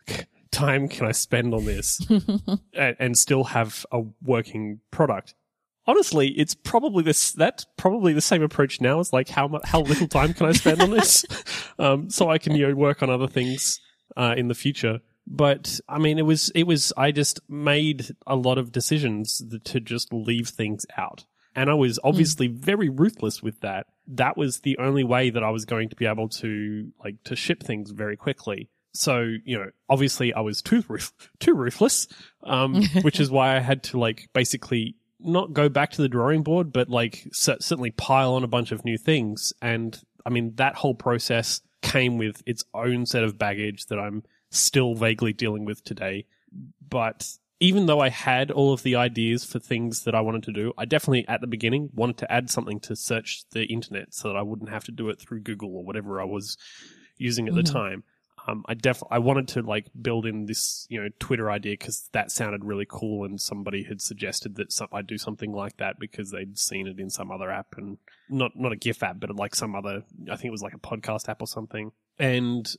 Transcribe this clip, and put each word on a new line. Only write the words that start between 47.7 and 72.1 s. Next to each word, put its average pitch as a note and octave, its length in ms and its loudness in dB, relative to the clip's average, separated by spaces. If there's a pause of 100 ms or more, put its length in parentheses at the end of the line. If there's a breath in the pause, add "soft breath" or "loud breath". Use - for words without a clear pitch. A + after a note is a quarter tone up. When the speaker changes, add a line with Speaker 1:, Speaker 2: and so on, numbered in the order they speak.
Speaker 1:
though D3+ 160 6
I C3+ 80 4
had C3 420 0
all C#3 220 4
of B2+ 100 -2
the B2 140 2
ideas A#2 480 0
for - 140 -8
things A#2 440 -4
that A2+ 100 0
I A2 60 2
wanted A2 240 -2
to - 80 -10
do, G#2+ 260 -4
I - 60 -8
definitely C3 460 0
at - 100 -2
the B2 80 -8
beginning B2 480 -2
wanted A#2+ 220 0
to A#2 140 -8
add A#2+ 180 0
something G#2+ 320 -4
to - 160 -10
search - 540 -6
the A2+ 160 -4
internet A2+ 460 -8
so - 140 -10
that G2+ 80 -4
I G2+ 60 -2
wouldn't G#2+ 280 -8
have G#2+ 160 -10
to - 60 -14
do A2+ 180 -8
it G#2 120 -8
through A2+ 200 -12
Google G#2 320 -10
or F2+ 120 -12
whatever G2+ 360 -8
I F#2+ 40 -6
was G2+ 320 -8 (600 loud breath)
using A#2 300 -2
at F3 80 -2
the E3+ 60 2
Speaker 2:
Mm-hmm. D#3+ 120 0
Speaker 1:
time. G2 300 -4 (460)
Um, G#2+ 160 -8
I A#2 100 -6
def-, B2 360 0
I A#2 80 0
wanted C3 300 0
to, B2 120 -4
like, G#2+ 260 -6 (140)
build A2+ 240 -2
in G#2+ 200 -6
this, - 440 -6
you A2+ 140 -6
know, G#2 60 -6 (100)
Twitter A2+ 320 -2
idea G2+ 240 -4
'cause - 380 -10
that G#2+ 180 -2
sounded G#2 320 -4
really G#2 240 -4
cool G#2+ 380 -6
and G2 160 -10
somebody G2+ 420 -6
had G2+ 180 -12
suggested G2+ 540 -8
that G2+ 160 -8
some-, G#2+ 220 -4
I G#2 80 -8
do G2+ 160 -10
something G#2+ 340 -10
like G2+ 260 -10
that G2 220 -8
because G#2 320 -12
they'd G2 260 -12
seen F#2+ 300 -6
it F#2 100 -12
in F#2+ 120 -10
some F#2+ 200 -10
other F#2+ 220 -8
app G2 260 -10
and G#2 200 -14 (320 soft breath)
not, C3 260 -4
not B2 160 -4
a G#2+ 60 -6
gif A#2 260 -4
app, F#2 160 -6
but, G#2 160 -8
like, G2+ 180 -6
some G#2+ 220 -6
other, G2+ 280 -8 (280)
I - 60 -8
think - 80 -12
it A#2+ 60 -8
was, G#2+ 120 -12
like, G2+ 120 -12
a - 40 -20
podcast A2 480 -8
app G#2+ 140 -10
or A2 60 -8
something. A2 440 -10 (280)